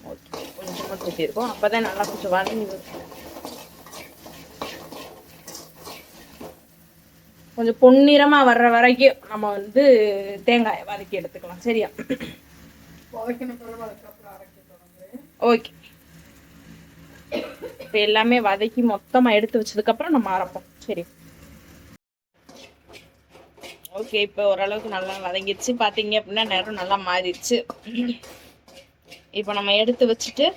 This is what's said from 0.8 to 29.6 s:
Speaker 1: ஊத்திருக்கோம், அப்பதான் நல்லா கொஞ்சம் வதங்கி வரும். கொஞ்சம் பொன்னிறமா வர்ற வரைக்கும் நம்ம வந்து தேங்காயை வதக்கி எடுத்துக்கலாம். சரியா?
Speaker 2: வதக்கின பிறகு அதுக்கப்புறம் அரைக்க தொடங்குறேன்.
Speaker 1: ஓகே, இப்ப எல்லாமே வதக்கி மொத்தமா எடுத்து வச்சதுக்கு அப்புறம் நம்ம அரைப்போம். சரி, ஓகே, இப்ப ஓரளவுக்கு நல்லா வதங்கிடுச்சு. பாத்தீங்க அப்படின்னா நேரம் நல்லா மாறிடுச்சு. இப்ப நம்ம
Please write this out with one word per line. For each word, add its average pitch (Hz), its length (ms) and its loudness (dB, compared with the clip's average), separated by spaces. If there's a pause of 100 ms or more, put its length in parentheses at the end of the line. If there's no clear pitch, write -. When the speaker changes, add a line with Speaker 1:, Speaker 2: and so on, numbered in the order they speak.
Speaker 1:
ஊத்திருக்கோம், 214 460 -4
அப்பதான் 220 340 -2
நல்லா 202 240 -4
கொஞ்சம் 202 240 -4
வதங்கி 214 360 -2
வரும். - 360 -16 (4000)
கொஞ்சம் 233 260 0
பொன்னிறமா 285 540 8 (120)
வர்ற 240 160 4 (100)
வரைக்கும் 247 420 6 (140)
நம்ம 214 120 -6 (140)
வந்து 214 260 2 (640)
தேங்காயை 240 440 0
வதக்கி 196 300 -10
எடுத்துக்கலாம். 175 460 -14
சரியா? 220 220 -2 (1200)
Speaker 2:
வதக்கின 240 460 -10
பிறகு 226 260 -16
அதுக்கப்புறம் - 480 -20
அரைக்க 185 240 -20 (100)
தொடங்குறேன். - 560 -20 (240)
Speaker 1:
ஓகே, 233 220 0 (2250)
இப்ப - 100 -14 (120)
எல்லாமே 220 300 4 (100)
வதக்கி 214 360 -2 (100)
மொத்தமா 247 460 2
எடுத்து 220 220 0
வச்சதுக்கு 214 320 -2
அப்புறம் 311 240 -2
நம்ம 202 200 0
அரைப்போம். - 300 -8 (200)
சரி, 175 160 -6 (3000)
ஓகே, 220 200 -4 (100)
இப்ப 202 220 -2
ஓரளவுக்கு 202 460 -2
நல்லா 185 180 -6 (120)
வதங்கிடுச்சு. 196 460 -4 (100)
பாத்தீங்க 214 380 -2
அப்படின்னா 214 320 -4
நேரம் 202 280 -6
நல்லா 190 160 -2 (120)
மாறிடுச்சு. 180 500 -2 (1800)
இப்ப 202 180 -8
நம்ம 202 240 0